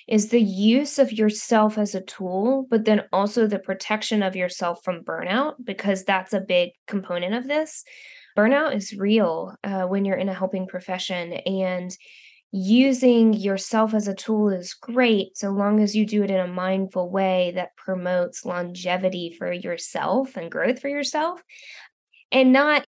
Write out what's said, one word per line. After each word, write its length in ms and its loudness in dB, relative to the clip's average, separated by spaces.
is 220 2
the 120 6
use 580 2
of 140 4
yourself 640 2
as 180 -2
a 60 -4
tool, 680 -2
but 160 2
then 180 4
also 340 2
the 120 -2
protection 640 -2
of 120 -2
yourself 480 -4
from 200 -6
burnout, 600 -4
because 400 -4
that's 300 -2
a 80 0
big 300 0
component 480 -4
of 120 -6
this. 360 -4
Burnout 400 4
is 200 -6
real, 680 2
uh, 200 -4
when 220 0
you're 120 0
in 120 -2
a 40 -4
helping 340 -4
profession, 680 -8
and 640 -4
using 840 4
yourself 600 0
as 140 0
a 80 -4
tool 340 0
is 240 -4
great, 640 0
so 140 -4
long 280 2
as 160 2
you 100 2
do 180 0
it 80 -2
in 80 2
a 80 -2
mindful 640 -2
way 440 0
that 220 -6
promotes 680 -4
longevity 920 -4
for 140 -6
yourself 840 -4
and 160 -10
growth 280 -2
for 80 -10
yourself, 560 -4
and 220 6
not, 340 4